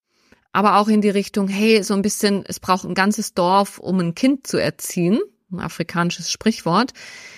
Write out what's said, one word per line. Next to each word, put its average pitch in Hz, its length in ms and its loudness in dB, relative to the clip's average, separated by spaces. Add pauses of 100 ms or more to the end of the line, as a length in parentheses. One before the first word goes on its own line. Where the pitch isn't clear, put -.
(520)
Aber 196 260 4
auch 208 100 2
in 214 140 4
die 208 80 4
Richtung, 196 380 -2
hey, 208 340 2
so 190 100 -2
ein 196 100 2
bisschen, 202 440 0
es - 140 -10
braucht 185 240 -2
ein 175 100 -6
ganzes 202 400 0
Dorf, 190 440 2
um 185 200 -2
ein 170 160 -2
Kind 269 320 0
zu - 100 -4
erziehen, 175 640 0 (320)
ein 180 80 -8
afrikanisches 170 680 -4
Sprichwort, - 640 -2 (440)